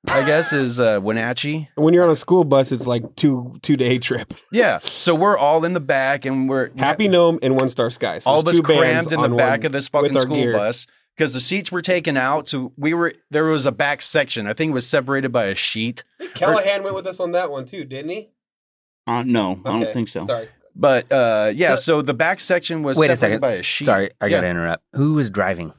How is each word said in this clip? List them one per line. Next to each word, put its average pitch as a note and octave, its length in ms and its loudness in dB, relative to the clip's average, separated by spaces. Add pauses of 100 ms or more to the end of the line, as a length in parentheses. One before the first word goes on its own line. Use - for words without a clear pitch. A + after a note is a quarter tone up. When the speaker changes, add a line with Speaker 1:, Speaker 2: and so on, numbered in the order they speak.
Speaker 1:
I C3+ 180 2
guess, D#3 260 2
is, B2+ 260 -2
uh, A2 240 2
Wenatchee. A#2+ 720 -4
Speaker 2:
When D#3 180 4
you're F3 100 6
on E3+ 60 6
a D3+ 60 4
school F3+ 280 4
bus, C3+ 280 2
it's A#2+ 140 -4
like A#2+ 300 -4
two, B2+ 460 0
two-day B2+ 360 2
trip. A#2+ 360 -6 (180)
Speaker 1:
Yeah. G3 280 2
So - 340 -2
we're F#3+ 240 4
all D#3 260 4
in F3 80 -2
the F3 80 -2
back C3+ 460 -2
and C3 220 -2
we're C3 280 0
Speaker 2:
Happy D3+ 320 0
Gnome F3 340 4
and C3 140 2
One C3 120 2
Star A#2+ 220 -2
Sky. G2 280 -6
So - 120 0
Speaker 1:
all D3 100 4
of D#3 40 -2
Speaker 2:
there's E3+ 160 4
Speaker 1:
us D3 60 0
Speaker 2:
two - 20 0
bands D#3+ 400 4
Speaker 1:
crammed D#3 40 -2
in D#3 80 -2
the B2+ 100 0
Speaker 2:
on A#2+ 60 0
Speaker 1:
back C3 240 2
Speaker 2:
one D#3+ 60 -4
Speaker 1:
of C#3 60 -2
this C#3 140 -6
Speaker 2:
with - 60 -10 (100)
Speaker 1:
fucking C#3 140 0
Speaker 2:
our C3+ 60 4
Speaker 1:
school C3+ 140 -2
Speaker 2:
gear. B2 200 0
Speaker 1:
bus G#2+ 300 -2 (300)
'cause D3+ 160 -2
the B2+ 80 -4
seats F3+ 300 -4
were F3+ 100 -4
taken E3 360 -2
out. C#3 320 0
So C3 280 -6
we D3+ 160 0
were, E3+ 220 0 (160)
there D3+ 140 0
was D3+ 220 0
a C3 60 2
back C#3+ 300 -2
section. B2 460 -2
I G#2+ 40 -2
think D#3+ 180 -2
it C#3+ 40 -2
was B2 120 -2
separated C3+ 440 -2
by A#2 140 0
a G2 100 -2
sheet. A2+ 480 -6 (180)
Speaker 2:
I - 40 -12
think - 100 -16
Callahan F#3+ 480 0
went G3 140 -6
with F#3 100 -8
us F#3 140 -8
on F3 120 -4
that F3 200 -2
one C3+ 140 -8
too, F3 180 -12
didn't C3+ 260 -10
he? G#3 180 -10 (760)
Speaker 3:
Uh, A#2+ 180 -2
no, G2+ 400 0
I - 60 -4
don't A2+ 140 -2
Speaker 2:
Okay, - 80 -6
Speaker 3:
think A#2 160 -4
so. E2+ 180 -8
Speaker 2:
sorry. A2+ 220 -4 (260)
Speaker 1:
But, C3 380 2
uh, A2 420 2
yeah, D3+ 220 2
Speaker 4:
So - 60 -6
Speaker 1:
so D3+ 200 2
the C3 120 -2
back E3 260 -2
section E3+ 420 -2
was C#3 160 -2
Speaker 4:
Wait D#3 120 4
a B2+ 60 2
Speaker 1:
separated A2+ 200 0
Speaker 4:
second. A#2+ 40 -4
Speaker 1:
by C3 120 0
a F2+ 100 -4
sheet. - 220 -6
Speaker 4:
Sorry, G2 260 2 (100)
I G#2 60 0
Speaker 1:
Yeah. G2+ 40 2
Speaker 4:
gotta F2+ 180 2
interrupt. E2+ 340 -2 (120)
Who D3 200 2
was C3 160 0
driving? F#2 480 -4